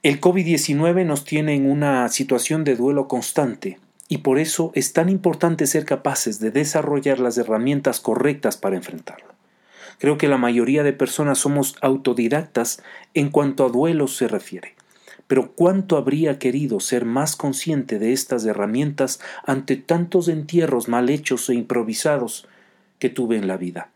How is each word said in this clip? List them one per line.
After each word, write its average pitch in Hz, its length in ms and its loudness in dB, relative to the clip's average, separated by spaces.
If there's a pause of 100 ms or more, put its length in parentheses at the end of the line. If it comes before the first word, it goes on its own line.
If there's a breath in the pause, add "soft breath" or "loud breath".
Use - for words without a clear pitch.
El 143 160 2
covid 180 260 4
diecinueve 165 600 2
nos 147 200 -2
tiene 151 300 0
en 135 140 2
una 143 380 2
situación 135 560 0
de 139 120 2
duelo 135 320 0
constante 131 720 -4 (280)
y 151 120 -4
por - 180 2
eso 160 380 -2
es - 180 -2
tan 165 160 2
importante 170 560 0
ser 151 200 0
capaces 135 540 -2
de 110 120 -2
desarrollar 143 680 0
las 120 180 0
herramientas 120 640 0
correctas 131 580 0
para 95 200 -2
enfrentarlo. - 560 -14 (640 loud breath)
Creo 147 220 2
que 151 80 2
la 139 100 4
mayoría 123 460 2
de 143 100 2
personas 139 460 0
somos - 420 0
autodidactas 135 1000 0 (340 loud breath)
en 143 160 2
cuanto 139 340 2
a 123 40 2
duelos 147 460 0
se 120 120 0
refiere, - 480 -8 (500 loud breath)
pero 127 280 2
cuánto 185 440 2
habría 143 400 0
querido 127 420 0
ser 123 240 -2
más 135 320 -2
consciente 139 600 -2
de 113 160 0
estas 123 320 -2
herramientas 123 760 -2 (260 loud breath)
ante 135 320 0
tantos 170 520 0
entierros 151 580 0
mal 120 220 2
hechos 135 400 -2
e 123 60 2
improvisados 120 920 -2 (520 soft breath)
que 127 100 0
tuve 117 260 -2
en 98 120 -2
la 92 100 -2
vida. 87 380 -8